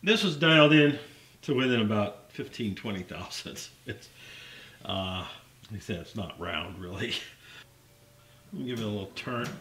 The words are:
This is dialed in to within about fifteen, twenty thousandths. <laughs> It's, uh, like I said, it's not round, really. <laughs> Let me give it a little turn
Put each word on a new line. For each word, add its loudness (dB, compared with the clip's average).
This 2
is 0
dialed 8
in 8
to -2
within 2
about 0
fifteen, -6
twenty -8
thousandths. -12
<laughs> -20
It's, -12
uh, -6
like -10
I -20
said, -8
it's -14
not -10
round, -8
really. -8
<laughs> -20
Let -10
me -8
give -6
it -4
a -4
little -6
turn -6